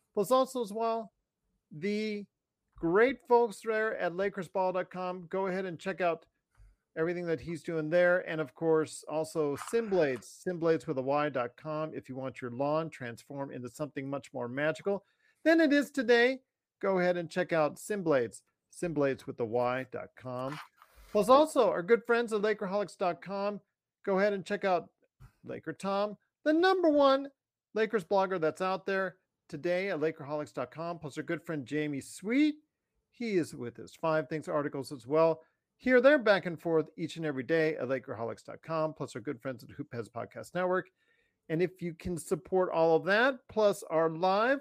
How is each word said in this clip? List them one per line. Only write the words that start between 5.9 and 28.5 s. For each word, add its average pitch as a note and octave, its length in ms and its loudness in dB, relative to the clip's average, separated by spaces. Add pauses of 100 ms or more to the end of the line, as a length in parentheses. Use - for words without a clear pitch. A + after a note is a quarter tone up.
out E3+ 240 0 (680)
everything F3 300 -2
that E3 160 -2
he's D#3 220 -8
doing D#3+ 260 -4
there. F3+ 400 6
And E3 100 -4
of D#3 160 -4
course, D#3+ 540 2
also D3+ 480 -2 (160)
Simblades, F3+ 760 0
simblades E3 400 0
with D3 120 -4
a C3 40 0
Y D3 280 0
dot B2 260 -2
com D#3 380 -6
if B2+ 160 -10
you B2+ 60 -12
want C3 260 -10
your B2 80 -8
lawn D3 400 -2
transform C3+ 600 -12
into B2 200 -10
something C#3 400 -8
much C#3 240 -8
more A#2+ 120 -6
magical D#3 600 -2 (360)
than E4 160 6
it D#4 140 4
is C#4+ 180 2
today. A#3+ 500 4 (420)
Go F#3+ 160 0
ahead F3+ 180 2
and E3+ 140 -6
check F3 240 -2
out D#3 220 2
Simblades, D#3 680 0 (280)
simblades D3 560 -2
with C3+ 140 -8
a A#2 60 -2
Y B2 440 0
dot - 240 -10
com. B2+ 460 -8 (520)
Plus G#3 180 4
also C4+ 400 6
our E3 120 -2
good G3+ 220 4
friends A#3 300 0
at G3+ 80 -2
Lakerholics G#3 560 -2
dot F3+ 240 -2
com. G3+ 360 -6 (460)
Go F#3+ 140 2
ahead G#3 160 2
and F#3+ 100 -6
check G3+ 220 -4
out F3+ 240 0 (560)
Laker A#2+ 260 -8
Tom, G3 460 -4 (260)
the D4+ 80 4
number F4 380 4
one C#4 400 4 (420)
Lakers G#3+ 320 -2
blogger F#3+ 340 0
that's D#3 220 0